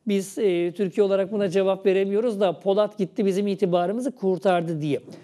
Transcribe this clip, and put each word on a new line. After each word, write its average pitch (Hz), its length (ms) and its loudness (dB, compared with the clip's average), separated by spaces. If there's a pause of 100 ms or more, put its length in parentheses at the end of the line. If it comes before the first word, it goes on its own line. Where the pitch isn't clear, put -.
Biz, 196 300 -2
e, 175 340 0
Türkiye 202 320 0
olarak 196 280 0
buna 202 160 0
cevap 190 380 0
veremiyoruz 196 540 0
da 180 200 0
Polat 202 380 0
gitti 196 280 -2
bizim 196 200 0
itibarımızı 196 680 0
kurtardı 175 640 0
diye. 143 200 -2 (240)